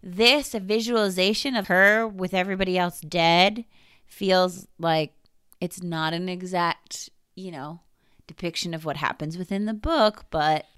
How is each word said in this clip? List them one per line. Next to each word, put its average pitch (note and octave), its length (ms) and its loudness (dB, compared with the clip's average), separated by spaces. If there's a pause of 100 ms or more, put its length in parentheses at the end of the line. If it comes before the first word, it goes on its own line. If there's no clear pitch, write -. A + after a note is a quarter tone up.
this, A#3+ 520 2
a G#3+ 60 -6
visualization G#3+ 960 0
of E3+ 120 -2
her G3+ 380 6
with F#3 280 -6
everybody F#3 440 0
else F3 220 0
dead F3 640 2 (420)
feels F#3 600 0 (120)
like D#3+ 340 0 (480)
it's F3+ 220 -8
not D#3+ 300 -4
an F3+ 160 -6
exact, F3+ 840 -4 (260)
you F#3 140 -14
know, D#3 300 -12 (460)
depiction E3 480 -6
of D#3 100 -10
what C#3+ 120 -4
happens D#3 420 -4
within G3 280 -4
the A3 80 -4
book, A3 560 2
but D#3 360 0 (120)